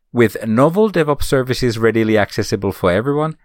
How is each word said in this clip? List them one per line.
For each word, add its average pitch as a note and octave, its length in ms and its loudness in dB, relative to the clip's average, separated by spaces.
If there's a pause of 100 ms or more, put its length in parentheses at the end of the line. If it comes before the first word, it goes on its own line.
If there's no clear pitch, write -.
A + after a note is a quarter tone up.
(140)
with A#2 320 2
novel D#3+ 440 2
DevOps D3+ 340 0
services B2+ 520 0
readily A2 400 2
accessible G2+ 560 -2
for - 180 0
everyone, C#3+ 540 -2